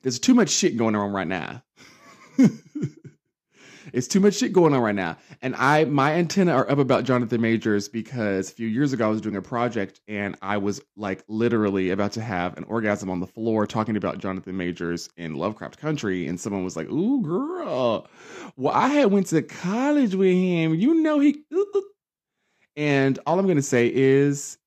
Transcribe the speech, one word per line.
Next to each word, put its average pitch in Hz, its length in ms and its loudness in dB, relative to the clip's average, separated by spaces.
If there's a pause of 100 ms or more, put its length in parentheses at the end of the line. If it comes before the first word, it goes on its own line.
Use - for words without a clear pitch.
There's 127 180 -4
too 262 140 4
much 214 160 4
shit - 280 0
going 113 180 2
on 101 160 -2
right 95 160 -2
now. 92 360 -6 (760)
<laughs> 269 60 6 (1500)
It's 156 140 -4
too 196 120 2
much 202 140 6
shit - 180 -2
going 170 220 6
on 127 80 2
right 104 140 0
now. 90 200 -4 (260)
And 131 140 -6
I, 151 300 4
my 147 280 2
antenna 175 400 2
are 127 160 2
up 139 100 2
about 127 240 2
Jonathan 120 360 0
Majors 110 480 0
because 107 640 -4
a - 40 -20
few 113 140 -8
years 131 260 0
ago 113 120 0
I 107 40 2
was 110 120 -2
doing 104 140 -6
a 95 80 -6
project 117 640 -4
and 101 340 -6
I 101 160 -2
was, 101 240 -2 (160)
like, 98 300 -6
literally 107 640 0
about 101 220 -2
to 113 80 -8
have 92 360 -4
an 80 80 -14
orgasm 104 460 -4
on 90 80 -4
the 92 80 -6
floor 110 400 -2
talking 110 280 -2
about 95 220 -4
Jonathan 95 400 -8
Majors 85 600 -6
in 82 180 -10
Lovecraft 92 420 -8
Country. 104 500 -4
And 87 120 -6
someone 101 240 -6
was 90 120 -8
like, 80 140 -8
"Ooh, 220 320 -2
girl, 185 880 -4 (500)
well, 131 160 -2
I 214 140 2
had 277 240 4
went 196 160 2
to 160 160 2
college 247 720 0
with 185 180 4
him. 175 420 2
You 254 200 4
know, 311 240 2
he," 285 240 2 (1300)
and 139 500 2
all 170 140 2
I'm 196 80 2
gonna 160 140 4
say 120 320 2
is 139 720 2